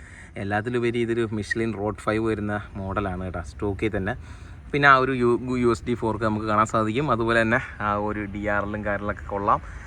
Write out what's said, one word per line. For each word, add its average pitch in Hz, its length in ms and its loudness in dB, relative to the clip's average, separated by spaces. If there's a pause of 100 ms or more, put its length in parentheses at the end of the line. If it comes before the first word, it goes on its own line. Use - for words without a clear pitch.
(440)
എല്ലാത്തിലുപരി 117 600 0
ഇതൊരു 117 180 2 (160)
മിഷ്ലിൻ 113 400 -2
റോഡ് 104 280 -2
ഫൈവ് 110 240 2
വരുന്ന 104 240 -2 (260)
മോഡലാണ് 95 480 -4
കേട്ടോ, 85 140 -6 (100)
സ്റ്റോക്കിൽ 104 440 -2
തന്നെ. 98 180 -2 (560)
പിന്നെ 143 180 4
ആ 135 140 10
ഒരു 131 160 2
യു, 120 100 6 (320)
യു 120 120 6
എസ് - 120 -4
ഡി 120 140 0
ഫോർക്ക് 110 280 0
നമുക്ക് 107 220 0
കാണാൻ 107 220 4
സാധിക്കും. 110 420 2
അതുപോലെ 117 300 4
തന്നെ 117 160 4 (260)
ആ 104 60 2 (160)
ഒരു 107 160 -4 (100)
ഡി 104 80 -6 (140)
ആർ 101 100 0
എല്ലും 104 220 -4
കാര്യങ്ങളൊക്കെ 101 440 -4
കൊള്ളാം. 104 300 2 (260)